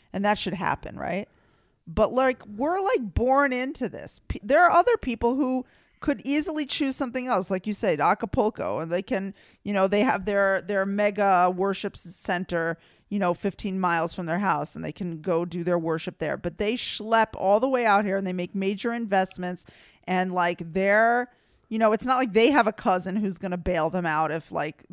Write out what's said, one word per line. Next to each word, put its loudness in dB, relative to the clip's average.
and -2
that 2
should -4
happen, -4
right? -6
But, 0
like, 0
we're, -2
like, -2
born 2
into -4
this. -14
P-, -8
there 6
are 6
other 6
people -2
who 0
could -2
easily -2
choose -2
something -4
else, 0
like -2
you -2
said, 0
Acapulco, 0
and -6
they 0
can, -4
you -4
know, 4
they 2
have 2
their, 2
their -2
mega 2
worship -2
s-, -14
center, -2
you -4
know, 2
fifteen -4
miles 0
from -8
their -2
house, -2
and -8
they -6
can -8
go 0
do -6
their 2
worship -4
there. -4
But -8
they 0
schlep 0
all 4
the 2
way 2
out 4
here, 0
and -2
they -2
make -6
major -2
investments, -2
and, 0
like, 2
they're, 2
you -2
know, 4
it's 0
not 0
like 0
they 6
have 4
a 2
cousin 0
who's -2
gonna -4
bail 0
them -2
out 0
if, -6
like, -6